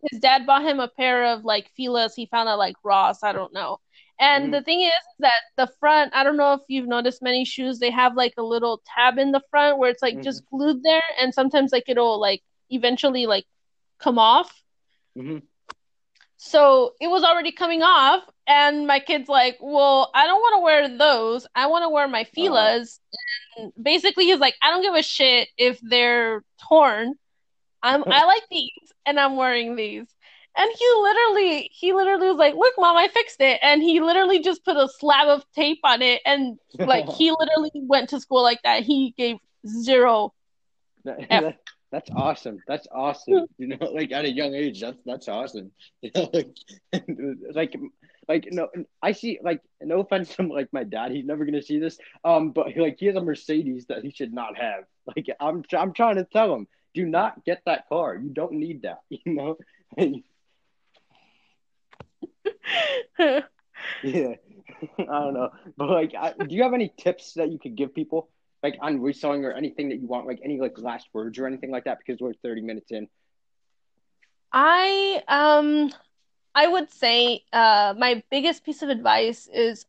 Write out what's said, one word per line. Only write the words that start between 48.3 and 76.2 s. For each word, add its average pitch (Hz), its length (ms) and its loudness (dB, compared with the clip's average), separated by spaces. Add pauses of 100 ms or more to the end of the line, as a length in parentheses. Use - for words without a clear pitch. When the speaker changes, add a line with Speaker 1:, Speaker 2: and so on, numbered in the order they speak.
Speaker 2:
no, 175 160 -6 (340)
I 202 120 -2
see, 226 300 -10
like, 170 180 -6 (200)
no 170 200 -4
offense 196 320 -6
from, 180 160 -4
like, 139 240 -8
my 135 100 -6
dad. 110 280 -8
He's 131 140 -10
never 151 200 -6
gonna 147 160 -6
see 151 180 -6
this. 160 180 -8 (280)
Um, 160 260 2
but, 143 240 -4
like, 160 240 -2
he 185 60 -4
has 196 100 0
a 190 60 -4
Mercedes 151 640 -6
that 120 160 -10
he 139 80 -12
should 120 220 -12
not 117 240 -12
have. 104 260 -8 (220)
Like, - 220 -10 (120)
I'm 156 240 -6
tr-, - 140 -6
I'm 175 160 -4
trying 233 240 0
to 185 80 -4
tell 214 280 0
him, 104 140 -10 (260)
"Do 180 120 -6
not 170 400 -4
get - 200 -6
that - 240 -4
car. 147 260 -4
You 127 140 -12
don't 156 240 -8
need 156 300 -10
that," 90 200 -12
<laughs> - 60 -20
you 165 160 -16
know? 156 320 -6 (400)
<laughs> 139 260 -4 (3000)
Speaker 1:
<laughs> 285 260 0 (600)
Speaker 2:
Yeah. 131 320 -4 (340)
<laughs> - 300 -16
I 185 40 -4 (200)
don't 139 100 -6
know. 127 160 -6 (280)
But, 143 120 -6
like, 165 260 0
I, 156 180 -8
do 156 220 -10
you 226 80 0
have 254 100 -2
any 240 240 -4
tips - 360 -6
that 160 180 -4
you 160 80 -12
could 120 160 -16
give 135 180 -8
people, 160 360 -8 (340)
like, 147 180 -6
on 143 200 -6
reselling 143 440 -6
or 127 80 -6
anything 143 360 -10
that 127 80 -10
you 127 100 -12
want, 120 200 -10
like, 127 160 -10
any, 147 160 -8
like, 127 180 -8
last 117 360 -12
words 110 260 -10
or 131 80 -8
anything 131 240 -12
like 127 140 -10
that? 127 140 -8
Because 123 220 -12
we're 123 120 -8
thirty 113 280 -12
minutes 110 300 -14
in. 107 160 -12 (1400)
Speaker 1:
I, 370 760 0
um, 294 640 2 (640)